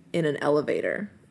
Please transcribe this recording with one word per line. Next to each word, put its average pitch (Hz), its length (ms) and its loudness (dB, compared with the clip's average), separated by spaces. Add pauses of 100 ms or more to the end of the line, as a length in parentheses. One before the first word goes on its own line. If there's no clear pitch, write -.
(120)
in 170 120 0
an 147 180 0
elevator 147 680 0 (200)